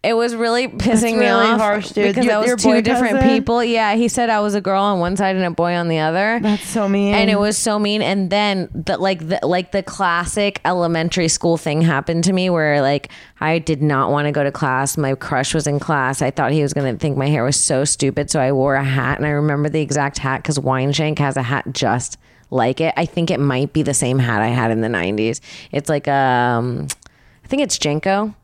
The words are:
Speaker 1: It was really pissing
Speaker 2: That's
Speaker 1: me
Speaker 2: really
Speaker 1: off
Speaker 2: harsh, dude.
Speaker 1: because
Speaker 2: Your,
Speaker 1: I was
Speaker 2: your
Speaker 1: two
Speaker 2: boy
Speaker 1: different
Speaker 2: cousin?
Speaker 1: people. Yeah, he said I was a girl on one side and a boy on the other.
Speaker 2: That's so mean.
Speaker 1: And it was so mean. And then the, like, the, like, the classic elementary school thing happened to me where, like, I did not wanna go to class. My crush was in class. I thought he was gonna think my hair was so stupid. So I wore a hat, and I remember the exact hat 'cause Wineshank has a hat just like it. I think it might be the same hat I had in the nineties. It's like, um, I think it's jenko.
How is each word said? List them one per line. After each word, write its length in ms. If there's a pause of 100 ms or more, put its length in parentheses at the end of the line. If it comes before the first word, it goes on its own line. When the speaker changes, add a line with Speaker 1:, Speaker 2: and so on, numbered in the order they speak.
Speaker 1:
It 120
was 200
really 340
pissing 120
Speaker 2:
That's 240
Speaker 1:
me 160
Speaker 2:
really 320
Speaker 1:
off 80
Speaker 2:
harsh, 300
dude. 180
Speaker 1:
because 180
Speaker 2:
Your, 100
Speaker 1:
I 40
was 80
Speaker 2:
your 100
Speaker 1:
two 120
Speaker 2:
boy 120
Speaker 1:
different 380
Speaker 2:
cousin? 100
Speaker 1:
people. 340
Yeah, 320
he 120
said 240
I 80
was 160
a 60
girl 200
on 180
one 160
side 200
and 100
a 60
boy 240
on 140
the 100
other. 420
Speaker 2:
That's 260
so 220
mean. 240
Speaker 1:
And 160
it 80
was 200
so 200
mean. 240
And 300
then 420
the, 240
like, 300
the, 160
like, 280
the 120
classic 840
elementary 600
school 300
thing 240
happened 420
to 100
me 160
where, 320
like, 280 (320)
I 180
did 240
not 280
wanna 200
go 120
to 80
class. 460
My 160
crush 400
was 140
in 120
class. 420
I 100
thought 200
he 120
was 100
gonna 220
think 200
my 120
hair 160
was 140
so 280
stupid. 460
So 80
I 140
wore 220
a 80
hat, 360
and 80
I 40
remember 380
the 120
exact 360
hat 260
'cause 140
Wineshank 640
has 180
a 60
hat 300
just 440 (320)
like 300
it. 160
I 100
think 260
it 80
might 340
be 80
the 140
same 240
hat 220
I 80
had 200
in 120
the 80
nineties. 520 (300)
It's 180
like, 180
um, 800 (560)
I 40
think 160
it's 160
jenko. 640